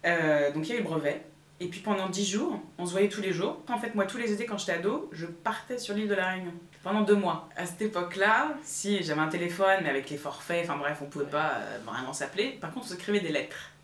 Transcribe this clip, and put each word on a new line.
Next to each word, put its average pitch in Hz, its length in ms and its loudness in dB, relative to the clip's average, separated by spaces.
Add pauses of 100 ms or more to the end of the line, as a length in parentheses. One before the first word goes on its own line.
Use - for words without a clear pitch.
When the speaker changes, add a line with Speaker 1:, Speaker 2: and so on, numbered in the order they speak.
Speaker 1:
euh, 151 460 4
donc 156 160 -2
il - 20 -4
y - 20 -2
a 233 40 0
eu 214 60 0
le - 60 0
brevet, 151 340 0 (380)
et 180 80 -4
puis - 120 -8
pendant 196 280 0
dix 190 200 0
jours, 220 320 0 (180)
on 175 80 -4
se 175 60 -4
voyait 196 160 4
tous 208 120 -4
les 185 120 0
jours. 160 360 -2
En 233 100 0
fait, 220 160 -4
moi, 196 120 4
tous - 120 -6
les 233 140 0
étés, 220 140 -2
quand 208 120 -4
j'étais 180 140 -2
ado, 196 400 -2
je 160 140 -8
partais 220 520 -4
sur 202 160 -4
l'île 214 140 0
de 202 60 4
la 185 160 2
Réunion. 185 220 -4 (300)
Pendant 208 200 2
deux 202 140 8
mois. 175 400 0
À 175 100 -2
cette 170 160 -6
époque-là, 208 800 2
si, 196 400 0
j'avais 156 180 0
un 156 80 4
téléphone, 175 540 4
mais 151 80 0
avec 135 200 0
les 147 60 -6
forfaits, 170 520 -2
enfin 143 100 -2
bref, 147 240 -2
on 139 40 -8
pouvait 143 200 -4
Speaker 2:
Ouais. 143 40 -8
Speaker 1:
pas, 147 260 2
euh, 107 280 -6
vraiment 123 280 -6
s'appeler. 208 480 -2
Par 165 120 -6
contre, 254 140 -8
on - 40 -10
s'écrivait 196 300 0
des 165 100 -2
lettres. - 400 -4 (140)